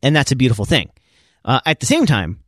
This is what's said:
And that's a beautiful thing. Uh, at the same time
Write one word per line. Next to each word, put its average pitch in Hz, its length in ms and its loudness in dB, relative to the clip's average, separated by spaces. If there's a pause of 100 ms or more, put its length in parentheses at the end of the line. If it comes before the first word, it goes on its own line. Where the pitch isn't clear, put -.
And 143 140 2
that's 139 160 2
a 131 40 0
beautiful 117 280 0
thing. - 260 -2 (540)
Uh, 127 200 0
at 160 140 -2
the - 80 -8
same 311 180 2
time 98 440 -2